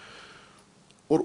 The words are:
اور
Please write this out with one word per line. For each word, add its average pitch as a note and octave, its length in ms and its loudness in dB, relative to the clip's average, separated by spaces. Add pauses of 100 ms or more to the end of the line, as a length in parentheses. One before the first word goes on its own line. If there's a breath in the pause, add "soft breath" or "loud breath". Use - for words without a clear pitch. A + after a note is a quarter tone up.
(1080 soft breath)
اور D#3 180 6